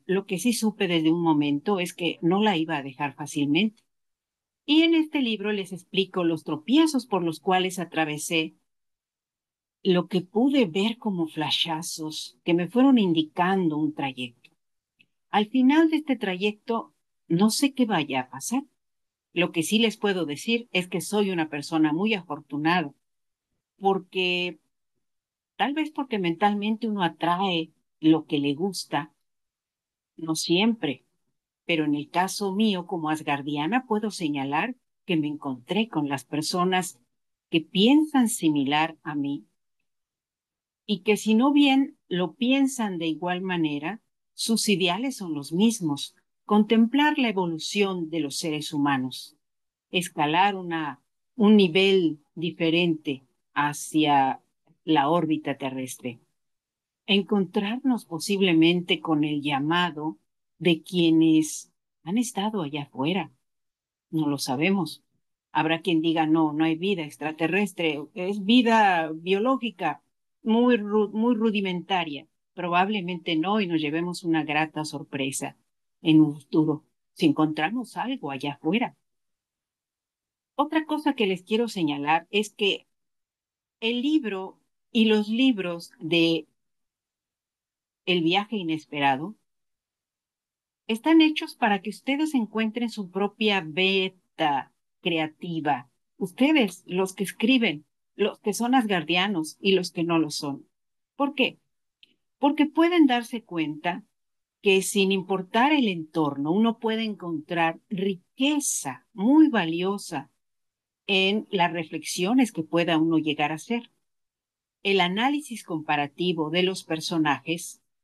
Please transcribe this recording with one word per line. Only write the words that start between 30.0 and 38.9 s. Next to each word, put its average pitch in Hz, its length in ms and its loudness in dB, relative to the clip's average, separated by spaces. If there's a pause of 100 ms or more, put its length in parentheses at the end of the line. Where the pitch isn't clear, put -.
no 160 180 -6
siempre, 175 720 0 (600)
pero 160 200 0
en 147 100 -2
el 147 160 -8
caso 190 440 -2
mío 196 320 0
como 165 240 -4
asgardiana 151 760 -4
puedo 214 240 -2
señalar 151 640 -4 (280)
que 175 120 -2
me 151 120 0
encontré 147 600 -4
con 147 200 -2
las 139 160 -4
personas 180 760 -2 (500)
que 165 100 2
piensan 254 680 4
similar 151 720 0